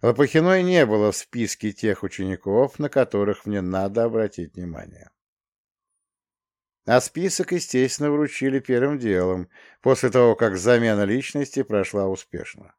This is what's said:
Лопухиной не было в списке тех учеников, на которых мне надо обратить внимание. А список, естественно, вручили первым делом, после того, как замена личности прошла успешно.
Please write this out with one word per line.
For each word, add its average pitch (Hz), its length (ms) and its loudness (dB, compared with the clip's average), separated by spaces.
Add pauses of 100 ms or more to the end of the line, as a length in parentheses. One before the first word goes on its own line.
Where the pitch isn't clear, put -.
Лопухиной 160 600 4
не 180 220 4
было 107 260 2
в - 40 -4
списке 107 580 -6
тех 104 300 -2
учеников, 98 760 -2
на 147 100 -4
которых 104 560 -2
мне 104 160 -4
надо 95 420 -2
обратить 110 520 -4
внимание. - 540 -14 (1800)
А 123 160 4
список, 175 500 -4
естественно, 147 600 -2
вручили 139 480 -2
первым 131 380 0
делом, 92 520 0 (320)
после 131 280 2
того, 120 260 6
как 101 220 0
замена 110 460 2
личности 135 600 -4
прошла 101 440 -2
успешно. - 720 -10